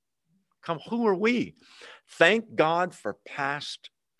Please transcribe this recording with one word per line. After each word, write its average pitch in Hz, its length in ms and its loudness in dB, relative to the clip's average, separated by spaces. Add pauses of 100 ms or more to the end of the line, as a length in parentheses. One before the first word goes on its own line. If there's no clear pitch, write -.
(600)
Come, 165 160 -6 (100)
who 233 180 -2
are 196 80 4
we? 208 400 -2 (520)
Thank 196 480 2
God 165 400 0
for - 200 -8
past - 760 -10 (280)